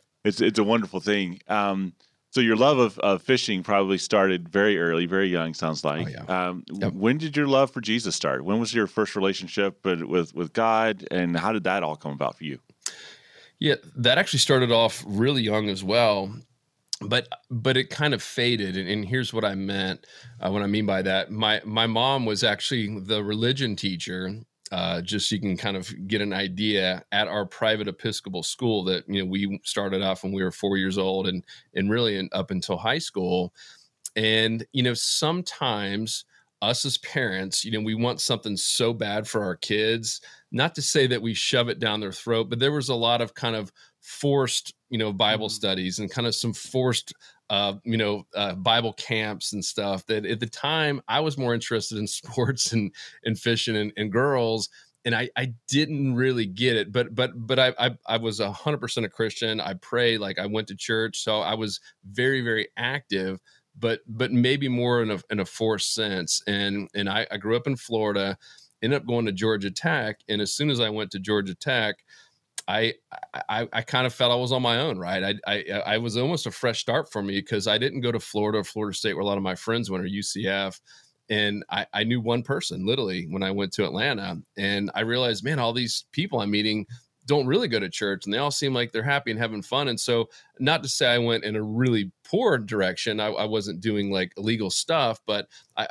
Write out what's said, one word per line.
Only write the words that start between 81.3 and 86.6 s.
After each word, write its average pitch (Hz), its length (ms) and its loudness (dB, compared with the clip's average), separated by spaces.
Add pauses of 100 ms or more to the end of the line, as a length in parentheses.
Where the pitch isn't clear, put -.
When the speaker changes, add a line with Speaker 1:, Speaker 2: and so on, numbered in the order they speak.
Speaker 2:
I, 98 240 -2
I 107 120 0
knew 120 160 2
one 120 220 0
person 120 420 -4
literally 98 440 0
when 95 140 -4
I 95 80 0
went 98 220 -2
to 104 120 0
Atlanta, 95 520 -2 (200)
and 98 380 -2
I 104 60 0
realized, 117 420 0
man, 143 160 0
all 117 140 0
these 120 400 -4
people 151 260 -2
I'm 101 120 0
meeting 104 360 0 (380)